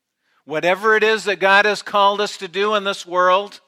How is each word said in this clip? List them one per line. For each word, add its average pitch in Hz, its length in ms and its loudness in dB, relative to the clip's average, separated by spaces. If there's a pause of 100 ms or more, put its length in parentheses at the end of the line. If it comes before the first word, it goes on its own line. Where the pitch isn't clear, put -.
(440)
Whatever 185 520 0
it 202 60 2
is 214 220 0
that 185 160 -4
God 196 260 4
has 202 160 -2
called 202 400 2
us - 160 -8
to 190 100 -12
do 202 260 -2
in 196 100 -2
this 196 200 -6
world, 185 640 0